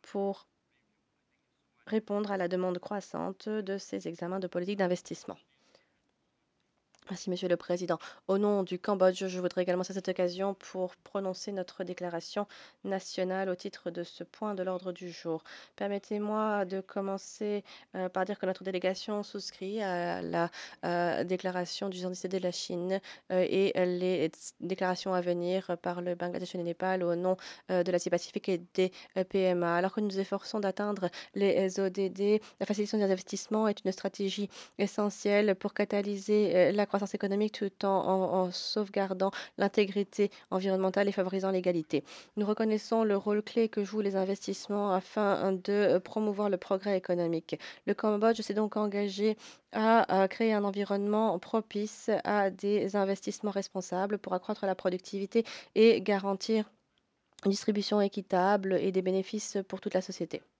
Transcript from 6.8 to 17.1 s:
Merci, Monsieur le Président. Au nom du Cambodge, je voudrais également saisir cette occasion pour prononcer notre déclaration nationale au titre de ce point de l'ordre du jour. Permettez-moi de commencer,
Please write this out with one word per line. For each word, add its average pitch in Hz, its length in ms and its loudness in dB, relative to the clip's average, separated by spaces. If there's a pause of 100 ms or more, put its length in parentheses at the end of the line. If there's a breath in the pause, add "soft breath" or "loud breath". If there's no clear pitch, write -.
Merci, 190 220 -8
Monsieur 180 160 -4
le 175 100 2
Président. 175 420 -4 (280 loud breath)
Au 196 100 2
nom 202 280 2
du 180 160 -6
Cambodge, 185 480 2
je 180 120 -6
voudrais 180 220 0
également 180 220 0
saisir 190 160 -6
cette - 80 -6
occasion 185 460 0
pour 185 420 -6
prononcer 196 560 -6
notre 190 320 -6
déclaration 180 640 -6 (340 loud breath)
nationale 190 680 -4
au 180 60 -2
titre - 380 -10
de 175 100 -8
ce - 220 -12
point 208 320 -6
de 185 80 -4
l'ordre 185 260 -4
du 175 220 -10
jour. 160 320 -6 (320 loud breath)
Permettez-moi 208 880 -2
de 190 160 -4
commencer, 202 840 -4 (320 loud breath)